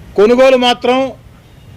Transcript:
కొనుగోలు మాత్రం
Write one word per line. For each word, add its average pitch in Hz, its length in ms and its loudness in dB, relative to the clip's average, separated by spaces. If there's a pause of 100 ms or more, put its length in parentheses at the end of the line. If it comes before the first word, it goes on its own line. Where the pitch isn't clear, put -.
(160)
కొనుగోలు 247 420 2
మాత్రం 247 540 -4 (640)